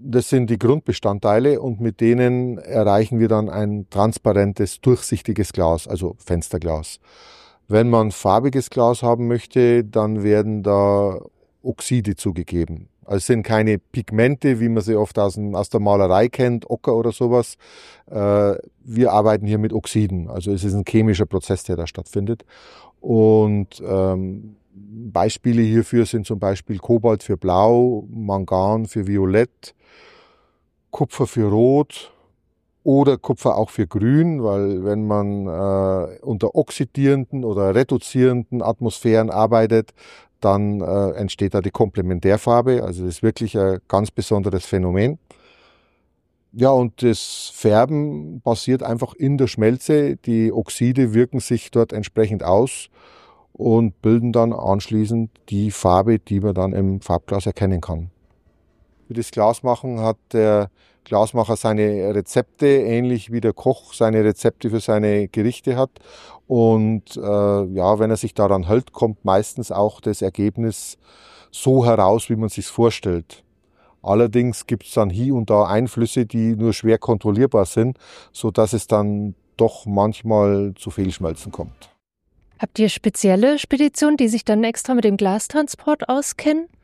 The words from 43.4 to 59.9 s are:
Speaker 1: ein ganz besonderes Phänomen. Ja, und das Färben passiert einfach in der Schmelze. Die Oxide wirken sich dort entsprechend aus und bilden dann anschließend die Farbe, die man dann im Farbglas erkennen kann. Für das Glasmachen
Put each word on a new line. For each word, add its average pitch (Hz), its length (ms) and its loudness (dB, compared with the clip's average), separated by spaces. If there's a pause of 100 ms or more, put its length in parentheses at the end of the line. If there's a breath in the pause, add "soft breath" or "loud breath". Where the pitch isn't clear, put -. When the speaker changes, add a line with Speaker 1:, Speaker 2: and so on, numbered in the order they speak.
Speaker 1:
ein 95 300 0
ganz 101 220 0
besonderes 98 540 -2
Phänomen. 98 540 0 (1300 soft breath)
Ja, 123 180 2
und 123 320 0
das - 500 -2
Färben 147 920 0
passiert - 400 -2
einfach 117 300 -6
in 139 240 -2
der 131 120 0
Schmelze. 135 680 0
Die 113 360 0
Oxide 120 600 0
wirken 123 280 2
sich - 300 -4
dort 117 220 0
entsprechend 107 520 -2
aus 104 440 0 (640 soft breath)
und 113 480 0
bilden 117 320 2
dann 117 220 2
anschließend 107 760 -2 (200)
die 104 200 -2
Farbe, 101 480 2
die 98 220 -4
man 98 140 -2
dann 95 180 -2
im 95 300 -2
Farbglas 95 420 -4
erkennen 95 380 -2
kann. 85 280 -10 (1000)
Für - 60 -14
das 117 160 -6
Glasmachen 117 680 -2